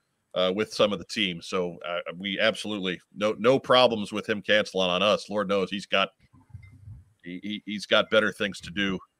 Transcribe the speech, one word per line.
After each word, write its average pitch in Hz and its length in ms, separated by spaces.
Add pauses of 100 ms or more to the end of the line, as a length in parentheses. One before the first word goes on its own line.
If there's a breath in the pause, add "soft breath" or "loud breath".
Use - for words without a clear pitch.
(340)
uh, 92 200
with 107 200
some 104 180
of 95 60
the - 80
team. 92 340
So, 90 460
uh, 87 140 (180)
we 95 220
absolutely, 101 600 (140)
no, 104 240
no 123 200
problems 117 540
with 104 160
him 107 140
canceling 95 480
on 92 120
us. 101 280
Lord 101 180
knows 95 220
he's 98 160
got, 98 240 (1120)
he, 90 200
he, 104 220
he's 101 220
got 107 240
better 107 220
things 98 300
to - 80
do 95 280 (200)